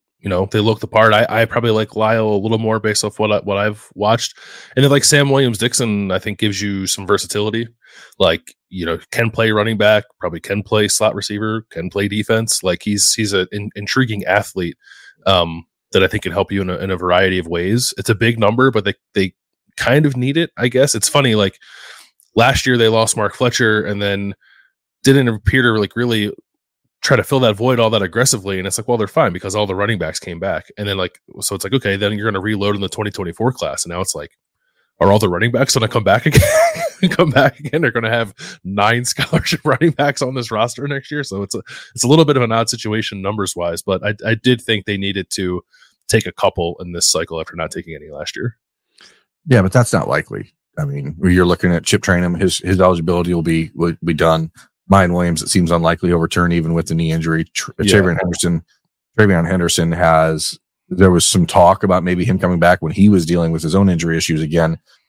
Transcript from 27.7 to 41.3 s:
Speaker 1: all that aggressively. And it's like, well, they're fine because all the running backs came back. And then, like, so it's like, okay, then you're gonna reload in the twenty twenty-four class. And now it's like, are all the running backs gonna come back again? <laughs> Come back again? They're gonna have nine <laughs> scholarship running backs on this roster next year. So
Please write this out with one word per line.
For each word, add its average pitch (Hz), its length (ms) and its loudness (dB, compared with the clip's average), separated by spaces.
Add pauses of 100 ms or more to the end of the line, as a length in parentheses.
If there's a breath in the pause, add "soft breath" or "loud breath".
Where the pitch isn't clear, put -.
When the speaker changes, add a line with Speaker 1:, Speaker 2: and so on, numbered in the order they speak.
Speaker 1:
all 113 120 2
that 107 120 0
aggressively. 98 560 -2
And 92 80 -6
it's 95 120 -6
like, 110 100 -8
well, 120 80 0
they're 107 100 -2
fine 127 260 0
because 95 220 -8
all 107 120 0
the 95 100 -4
running 104 220 -2
backs 82 200 -6
came 85 220 -12
back. 87 360 -6
And 104 120 -6
then, 98 80 -4
like, 92 240 -6 (200)
so - 140 -6
it's 92 80 -8
like, 98 120 -2
okay, 104 200 -2
then 101 200 -2
you're 104 100 -6
gonna 98 160 -4
reload 104 340 -2
in 98 60 -6
the 98 80 -6
twenty 104 240 -8
twenty-four 101 400 -4
class. 73 320 -6
And 87 80 -10
now 87 80 -6
it's - 160 -6
like, 73 160 -14 (640)
are 95 140 6
all 104 80 6
the 104 80 2
running 95 240 0
backs 123 220 0
gonna 113 120 0
come 113 160 -2
back 98 240 2
again? - 160 6
<laughs> 622 680 0
Come 175 200 2
back 139 300 2
again? 151 220 -4
They're 123 100 0
gonna 113 180 -4
have 113 240 -2 (300 loud breath)
nine 104 400 2
<laughs> - 0 -
scholarship - 600 -2
running 156 260 2
backs 147 300 -2
on 131 140 -4
this 123 160 -6
roster 120 380 -2
next 139 240 -10
year. 147 100 -6
So 98 200 -8